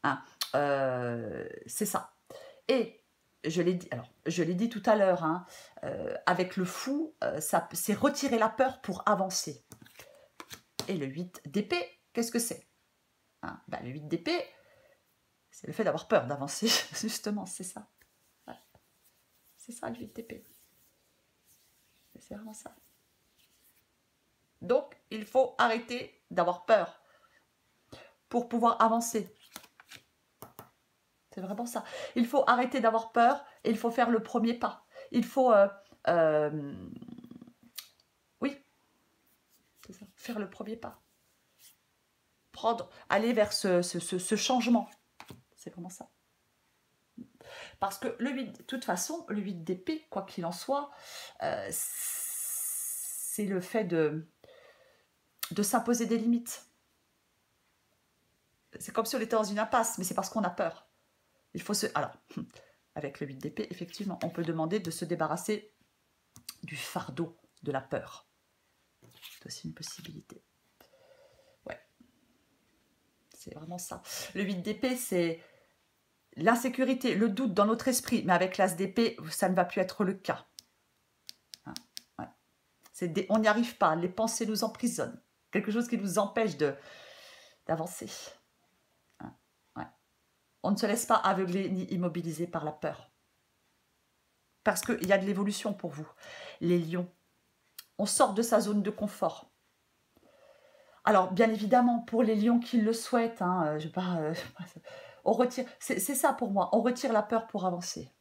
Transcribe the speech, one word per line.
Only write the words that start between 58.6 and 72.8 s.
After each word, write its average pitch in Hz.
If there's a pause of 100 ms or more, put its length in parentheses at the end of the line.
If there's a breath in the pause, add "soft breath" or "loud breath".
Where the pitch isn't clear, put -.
C'est -
comme 220
si 262
on 226
était 226
dans 214
une 202
impasse, 226
mais 185
c'est -
parce 185
qu'on 214
a 175
peur. - (680)
Il 175
faut 208
se, 214
alors, 147 (240)
<laughs> -
avec 143
le 147
huit 135
d'épée, 156
effectivement, -
on 170
peut 170
demander 165
de 170
se 170
débarrasser 170 (880)
du 143
fardeau - (240)
de 147
la 135
peur. - (720)
C'est -
aussi -
une 156
possibilité. - (1200 soft breath)
Ouais. - (1500)